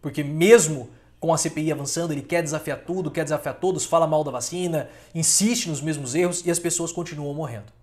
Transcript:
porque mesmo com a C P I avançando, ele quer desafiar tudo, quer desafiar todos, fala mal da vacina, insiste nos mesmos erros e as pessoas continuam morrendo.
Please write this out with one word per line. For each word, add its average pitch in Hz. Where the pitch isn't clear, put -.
porque 147
mesmo 156
com 165
a 156
C 170
P 156
I 156
avançando, 147
ele 143
quer 170
desafiar 151
tudo, 175
quer 160
desafiar 147
todos, 180
fala 165
mal 151
da 143
vacina, 160
insiste 185
nos 139
mesmos 143
erros 175
e 175
as 170
pessoas 170
continuam 151
morrendo. 120